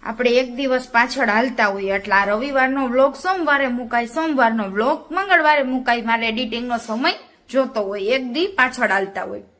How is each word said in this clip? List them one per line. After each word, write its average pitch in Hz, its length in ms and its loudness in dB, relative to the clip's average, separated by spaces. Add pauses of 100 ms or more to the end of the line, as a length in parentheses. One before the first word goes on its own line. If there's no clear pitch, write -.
આપણે 233 260 -2
એક 240 260 2
દિવસ 254 360 -2
પાછળ 247 380 2
હાલતા 226 360 2
હોઈએ, 196 280 -2
એટલે 196 200 -2
આ 196 120 4
રવિવારનો 262 600 0
વ્લોગ 262 280 2
સોમવારે 311 520 0
મુકાય, 240 380 -2
સોમવારનો 240 580 0
વ્લોગ 226 500 -2
મંગળવારે 320 500 4
મુકાય. 254 380 0
મારે 226 260 0
એડિટિંગનો 240 500 -4
સમય 233 340 -2 (400)
જોતો 254 300 0
હોય, 202 200 -4
એક 254 220 0 (100)
દી 330 140 0
પાછળ 247 440 0
હાલતા 190 320 -2
હોય. 196 200 -10 (160)